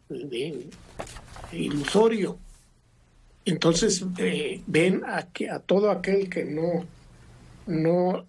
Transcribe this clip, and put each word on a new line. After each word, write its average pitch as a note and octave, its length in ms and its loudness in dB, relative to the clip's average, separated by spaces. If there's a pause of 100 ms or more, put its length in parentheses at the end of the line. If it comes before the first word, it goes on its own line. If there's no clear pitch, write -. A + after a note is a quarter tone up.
de, D3 600 -8 (840)
de E3+ 60 -10
ilusorio. F3 840 2 (1040)
Entonces, F#3 640 2 (120)
eh, D3 500 -2
ven F3 380 4
a F#3 180 -4
que, - 260 -8
a E3+ 100 -6
todo G3+ 320 2
aquel F#3+ 380 0
que D#3 160 -4
no, D#3+ 400 -2 (840)
no F3 600 2